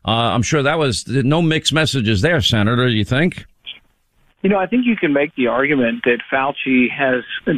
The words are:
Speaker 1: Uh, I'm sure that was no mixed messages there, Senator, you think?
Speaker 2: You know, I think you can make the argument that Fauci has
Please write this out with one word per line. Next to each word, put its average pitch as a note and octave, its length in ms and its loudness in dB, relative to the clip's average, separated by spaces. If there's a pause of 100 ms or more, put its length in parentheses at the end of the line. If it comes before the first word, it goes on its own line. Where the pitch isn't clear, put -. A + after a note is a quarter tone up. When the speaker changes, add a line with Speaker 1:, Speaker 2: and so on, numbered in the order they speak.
Speaker 1:
Uh, - 60 -4
I'm A2+ 320 0
sure D3 200 0
that D3+ 160 0
was C#3 300 -2
no C3+ 320 0
mixed D#3 320 0
messages B2+ 480 2
there, D#3 220 2
Senator, A#2+ 440 2
you G#2+ 180 0
think? C#3+ 420 -2 (960)
Speaker 2:
You G3 80 2
know, G3+ 80 2
I F#3 80 -2
think A#3+ 200 0
you A3+ 100 2
can D#3 160 0
make C#3+ 220 0
the B2 140 0
argument A#2+ 560 0
that A#2+ 140 2 (120)
Fauci C3+ 580 0
has C3 360 -2 (320)